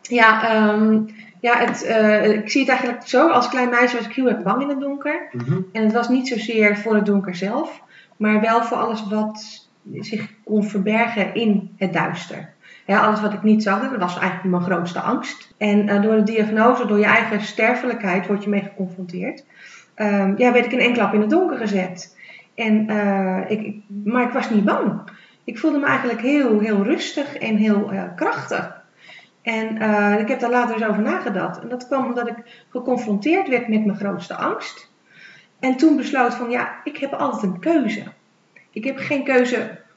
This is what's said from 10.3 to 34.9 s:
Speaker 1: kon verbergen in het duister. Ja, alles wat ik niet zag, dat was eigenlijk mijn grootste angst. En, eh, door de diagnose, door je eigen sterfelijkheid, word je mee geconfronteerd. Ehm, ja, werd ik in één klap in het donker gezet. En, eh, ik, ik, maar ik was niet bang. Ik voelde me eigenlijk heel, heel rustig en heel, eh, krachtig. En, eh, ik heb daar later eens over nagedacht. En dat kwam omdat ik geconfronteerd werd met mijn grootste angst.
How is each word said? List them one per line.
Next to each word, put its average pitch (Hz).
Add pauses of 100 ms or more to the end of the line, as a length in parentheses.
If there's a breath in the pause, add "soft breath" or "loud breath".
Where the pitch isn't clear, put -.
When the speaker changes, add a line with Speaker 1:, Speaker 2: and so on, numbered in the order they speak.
Speaker 1:
kon 208
verbergen 214
in 208
het 175
duister. 151 (360 loud breath)
Ja, 202
alles 214
wat 208
ik 202
niet 214
zag, 208
dat 247
was 175
eigenlijk 185
mijn 175
grootste 175
angst. -
En, 208
eh, 202
door 220
de 214
diagnose, 220
door 208
je 208
eigen 214
sterfelijkheid, 220
word 202
je 208
mee 202
geconfronteerd. 185 (520 loud breath)
Ehm, 202
ja, 247
werd 247
ik -
in 254
één 240
klap 214
in 208
het 214
donker 330
gezet. 196 (380 loud breath)
En, 214
eh, 190
ik, 214
ik, 208 (280)
maar 240
ik -
was 254
niet 214
bang. 392 (420 loud breath)
Ik -
voelde 302
me 277
eigenlijk 240
heel, 254
heel 208
rustig 277
en 220
heel, 208
eh, 190 (120)
krachtig. - (600 loud breath)
En, 220
eh, 208
ik 214
heb 254
daar 240
later 240
eens 220
over 202
nagedacht. 214
En 226
dat 247
kwam 262
omdat 240
ik 233 (340 loud breath)
geconfronteerd 247
werd 233
met 214
mijn 196
grootste 196
angst. - (680 loud breath)